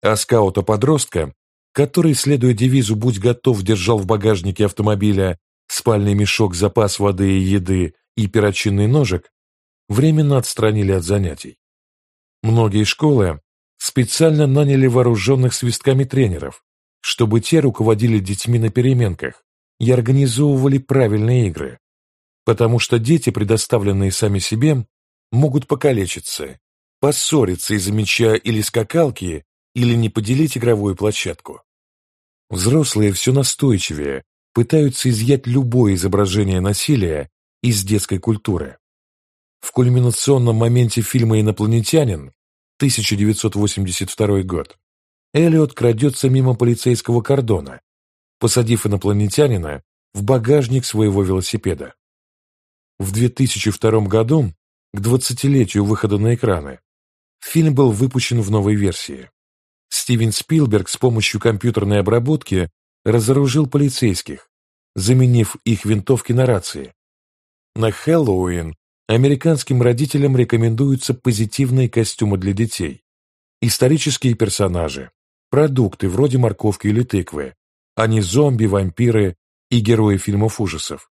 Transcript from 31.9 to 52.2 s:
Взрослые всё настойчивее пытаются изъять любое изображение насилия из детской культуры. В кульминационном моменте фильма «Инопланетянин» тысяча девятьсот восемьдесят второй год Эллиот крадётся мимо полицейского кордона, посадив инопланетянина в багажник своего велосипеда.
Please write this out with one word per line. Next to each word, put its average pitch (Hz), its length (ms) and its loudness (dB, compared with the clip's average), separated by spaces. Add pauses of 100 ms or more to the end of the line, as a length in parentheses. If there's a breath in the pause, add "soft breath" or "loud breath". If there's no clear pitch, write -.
Взрослые 107 640 2
всё 127 200 0
настойчивее 82 880 -2 (300)
пытаются 135 580 0
изъять 120 380 0
любое 120 460 2
изображение 95 680 0
насилия 95 680 -2 (360)
из 110 180 0
детской 98 360 -2
культуры. 90 600 -4 (800)
В - 140 -12
кульминационном 123 840 2
моменте 117 480 2
фильма 110 380 0
«Инопланетянин» 107 880 0 (480)
тысяча 113 380 -2
девятьсот 104 400 0
восемьдесят 98 540 -4
второй 101 320 0
год 90 360 -8 (540)
Эллиот 160 400 2
крадётся 120 560 0
мимо 127 260 2
полицейского 120 680 0
кордона, 110 580 -2 (580)
посадив 117 480 0
инопланетянина 101 960 -2 (300)
в 101 100 -8
багажник 127 600 0
своего 104 380 0
велосипеда. 92 720 -4 (1040)